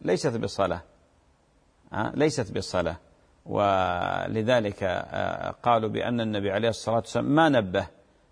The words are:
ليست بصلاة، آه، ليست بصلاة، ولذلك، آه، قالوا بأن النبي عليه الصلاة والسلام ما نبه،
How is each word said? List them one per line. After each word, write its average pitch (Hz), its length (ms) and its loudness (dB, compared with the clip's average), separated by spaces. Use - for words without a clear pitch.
ليست 156 360 0
بصلاة، 98 460 -2
آه، 107 220 -2
ليست 135 380 0
بصلاة، 87 440 -2
ولذلك، 101 1400 0
آه، 92 680 -4
قالوا 113 380 2
بأن 110 320 -2
النبي 104 300 -2
عليه 107 180 0
الصلاة 110 280 -2
والسلام 120 380 0
ما 160 140 6
نبه، 95 380 2